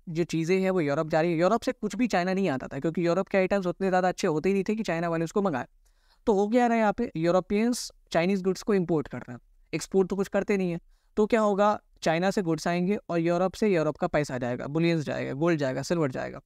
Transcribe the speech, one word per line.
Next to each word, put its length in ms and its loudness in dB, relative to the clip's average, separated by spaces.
जो 140 -2
चीज़ें 380 0
हैं, 100 2
वो 100 2
यूरोप 280 0
जा 120 2
रही 100 2
है। 60 0
यूरोप 240 2
से 100 -2
कुछ 240 -6
भी 120 0
चाइना 260 0
नहीं 160 0
आता 180 -4
था, 120 -8
क्योंकि 280 0
यूरोप 200 0
के 100 0
आइटम्स 300 0
उतने 220 -2
ज़्यादा 180 2
अच्छे 200 -2
होते 220 0
ही 40 2
नहीं 160 0
थे 60 0
कि 80 -6
चाइना 260 -2
वाले 140 0
उसको 180 -2
मंगाए। 240 -2
तो 80 4
हो 140 2
गया 200 4
ना, 80 2
यहाँ 180 2
पे 220 -4
यूरोपियंस 760 0
चाइनीज 300 2
गुड्स 200 -2
को 120 0
इंपोर्ट 340 0
कर 100 -12
रहे 160 -12
हैं, 60 -16
एक्सपोर्ट 360 0
तो 60 -2
कुछ 120 -2
करते 300 0
नहीं 140 0
है। 80 -6
तो 80 4
क्या 160 2
होगा, 400 2
चाइना 300 2
से 100 -2
गुड्स 260 -2
आएंगे 300 0
और 100 0
यूरोप 340 2
से 220 2
यूरोप 220 0
का 100 -2
पैसा 300 0
जाएगा, 300 -4
बुलियंस 360 2
जाएगा, 300 -6
गोल्ड 260 0
जाएगा, 220 -2
सिल्वर 300 0
जाएगा। 340 -8